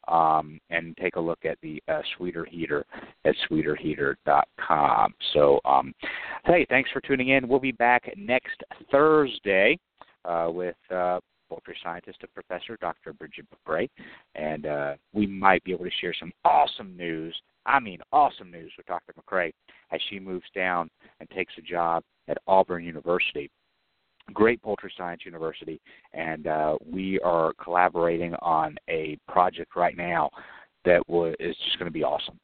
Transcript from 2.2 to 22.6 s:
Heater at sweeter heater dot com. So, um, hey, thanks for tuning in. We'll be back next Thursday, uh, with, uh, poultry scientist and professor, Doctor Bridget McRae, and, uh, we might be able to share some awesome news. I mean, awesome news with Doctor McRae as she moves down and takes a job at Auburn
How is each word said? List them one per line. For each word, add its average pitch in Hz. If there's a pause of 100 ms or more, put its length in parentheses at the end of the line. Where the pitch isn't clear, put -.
Heater 76 (400)
at 76 (120)
sweeter 78
heater 73
dot 71 (100)
com. 58 (200)
So, 71
um, 67 (520)
hey, 170
thanks 127
for 135
tuning 131
in. 135
We'll 131
be 131
back 120
next 110 (280)
Thursday, 135 (460)
uh, 85
with, 87 (140)
uh, 90 (300)
poultry -
scientist 87
and -
professor, 90
Doctor 82
Bridget -
McRae, 85 (460)
and, 76
uh, 71 (180)
we 104
might 95
be 92
able 87
to 90
share 87
some 85 (140)
awesome 139
news. 82 (260)
I 131
mean, 98 (120)
awesome 117
news 82
with -
Doctor 87
McRae 87 (380)
as 82
she 98
moves 95
down 90 (300)
and -
takes -
a 85
job 85 (240)
at 76 (100)
Auburn 90